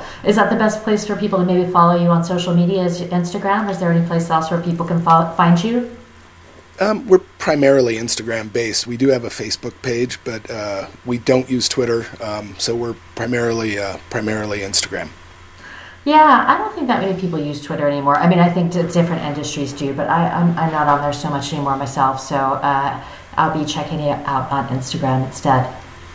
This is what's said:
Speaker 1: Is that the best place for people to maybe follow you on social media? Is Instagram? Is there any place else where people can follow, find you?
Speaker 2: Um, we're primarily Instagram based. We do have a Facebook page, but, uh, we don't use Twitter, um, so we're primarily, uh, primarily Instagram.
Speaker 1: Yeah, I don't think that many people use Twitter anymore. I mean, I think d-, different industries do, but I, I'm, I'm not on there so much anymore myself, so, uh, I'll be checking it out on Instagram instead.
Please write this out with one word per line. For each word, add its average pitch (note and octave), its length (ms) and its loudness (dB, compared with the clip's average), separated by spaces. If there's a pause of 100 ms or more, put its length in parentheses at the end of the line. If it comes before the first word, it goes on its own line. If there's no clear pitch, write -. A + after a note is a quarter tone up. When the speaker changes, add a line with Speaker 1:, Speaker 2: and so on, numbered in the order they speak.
(260)
Speaker 1:
Is G#3 100 4
that A3 160 4
the G#3+ 60 0
best G#3+ 260 0
place G#3 240 0
for G#3 80 -4
people G3 240 -2
to F3+ 60 2
maybe F3+ 260 2
follow F3 240 6
you F3 140 4
on E3+ 140 4
social F3+ 300 -2
media? F3+ 300 4
Is E3+ 160 0
Instagram? G3 720 -2
Is F3 80 -4
there F3 120 2
any E3+ 140 4
place E3+ 240 -2
else D#3+ 220 0
where F3 100 0
people E3+ 240 -2
can E3+ 160 0
follow, E3 340 4
find F3 280 4
you? A#3+ 340 -2 (840)
Speaker 2:
Um, G3 280 0
we're F#3 120 8 (180)
primarily C#3 600 4
Instagram A2+ 540 -2
based. A2 360 -2
We A#2+ 100 -4
do C3 120 4
have B2 140 2
a A2 60 -6
Facebook A2 440 -6 (100)
page, B2 420 -4
but, A2+ 240 -10
uh, G#2 380 -6 (180)
we B2 140 -4
don't B2+ 280 2
use B2+ 220 0
Twitter, A#2 380 -2 (120)
um, G#2 380 -8
so A#2 180 -2
we're A#2 200 -6 (200)
primarily, A#2 600 -2
uh, G2 200 -6 (120)
primarily G#2+ 520 -4
Instagram. F#2+ 480 -4 (920)
Speaker 1:
Yeah, D4 440 6
I C#4 100 4
don't G#4 160 -6
think D4 140 -6
that A3 120 0
many F#3 220 -2
people E3+ 180 -2
use D3 220 -6
Twitter D3 260 -4
anymore. C#3+ 300 2
I F3 100 2
mean, F3 120 6
I F3 100 6
think F3 240 0
d-, F3 80 0 (100)
different E3+ 300 2
industries C#3+ 500 -4
do, C#3 220 -4
but - 160 -2
I, E3+ 200 2
I'm, E3+ 280 2
I'm D#3+ 140 0
not D3+ 160 0
on C#3+ 160 2
there C#3+ 100 -2
so D3+ 160 -6
much C#3+ 240 -4
anymore C#3 240 -2
myself, C3+ 420 -2
so, - 160 -6
uh, C#3 640 -2 (360)
I'll D#3+ 200 0
be D3 80 -4
checking D#3 340 -6
it C#3+ 260 -2
out C3 260 -2
on C#3 180 -2
Instagram C3 580 -2
instead. C3 440 0 (440)